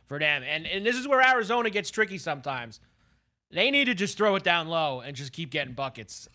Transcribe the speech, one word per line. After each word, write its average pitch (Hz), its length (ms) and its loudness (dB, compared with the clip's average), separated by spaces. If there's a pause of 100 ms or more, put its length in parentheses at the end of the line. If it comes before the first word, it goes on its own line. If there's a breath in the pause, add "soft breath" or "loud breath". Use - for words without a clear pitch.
for 139 120 -8
them. 147 240 2
And, 156 240 -4
and 190 180 -4
this 240 120 2
is 254 100 -6
where 262 160 6
Arizona 240 480 4
gets 202 200 -4
tricky 196 280 -2
sometimes. 131 600 -6 (720)
They 185 180 2
need 277 140 4
to 247 100 2
just 196 220 -2
throw 202 180 4
it 190 80 0
down 170 240 2
low 156 340 0
and 135 140 -12
just 131 180 -10
keep 151 180 -8
getting 131 240 -4
buckets. 127 600 -8